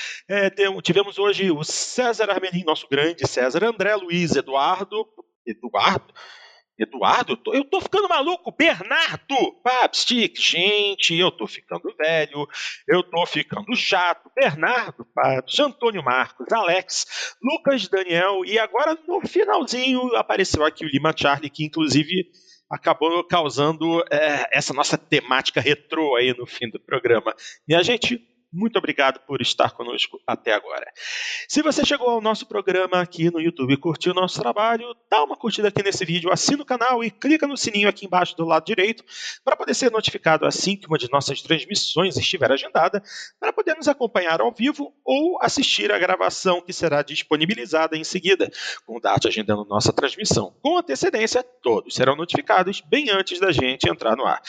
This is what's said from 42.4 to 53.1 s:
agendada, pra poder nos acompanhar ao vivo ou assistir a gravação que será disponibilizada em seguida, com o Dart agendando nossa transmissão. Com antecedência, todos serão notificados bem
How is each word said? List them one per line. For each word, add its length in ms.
agendada, 500
pra 120
poder 220
nos 140
acompanhar 520
ao 140
vivo 400
ou 380
assistir 480
a 80
gravação 640
que 120
será 300
disponibilizada 920
em 80
seguida, 440
com 120
o 20
Dart 260
agendando 380
nossa 280
transmissão. 720
Com 160
antecedência, 640
todos 500
serão 220
notificados 680
bem 300